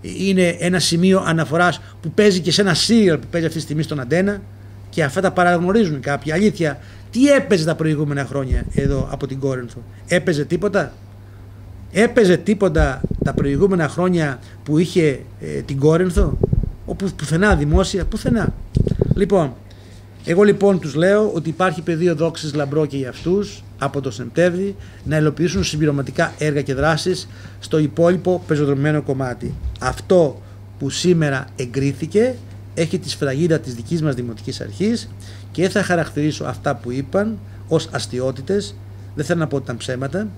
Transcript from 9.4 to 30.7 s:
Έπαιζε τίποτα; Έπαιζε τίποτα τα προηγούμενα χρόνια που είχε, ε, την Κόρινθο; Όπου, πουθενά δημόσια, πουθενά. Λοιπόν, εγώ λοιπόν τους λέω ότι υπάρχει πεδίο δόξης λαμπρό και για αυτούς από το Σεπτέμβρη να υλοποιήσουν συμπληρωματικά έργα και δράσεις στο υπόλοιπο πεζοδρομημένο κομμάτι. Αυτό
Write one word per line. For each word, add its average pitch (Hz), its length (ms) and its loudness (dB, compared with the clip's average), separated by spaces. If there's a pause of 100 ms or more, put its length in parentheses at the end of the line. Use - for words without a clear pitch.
Έπαιζε 170 380 0
τίποτα; 175 480 -2 (1000)
Έπαιζε 214 440 4
τίποτα 160 640 2 (240)
τα 139 80 0
προηγούμενα 151 560 2
χρόνια 160 500 0 (240)
που 151 160 2
είχε, 160 420 2 (200)
ε, 147 200 -6
την 139 180 -6
Κόρινθο; 156 600 4 (480)
Όπου, - 200 -6 (100)
πουθενά 170 400 2
δημόσια, 170 480 2
πουθενά. 226 500 0 (600)
Λοιπόν, 180 380 2 (720)
εγώ 170 180 4
λοιπόν 202 380 6
τους 139 140 -8
λέω 196 400 4
ότι 165 140 -2
υπάρχει 170 340 0
πεδίο 170 320 0
δόξης 156 400 -2
λαμπρό 147 320 0
και 143 100 -6
για 131 120 -4
αυτούς 190 560 -4 (140)
από 139 220 -2
το 135 100 -6
Σεπτέμβρη 175 680 0 (280)
να 143 120 -2
υλοποιήσουν 156 480 2
συμπληρωματικά 151 760 0
έργα 147 240 0
και 135 120 -2
δράσεις 160 540 0 (320)
στο - 180 0
υπόλοιπο 170 680 2
πεζοδρομημένο 147 560 2
κομμάτι. 131 520 -4 (260)
Αυτό 131 640 2 (360)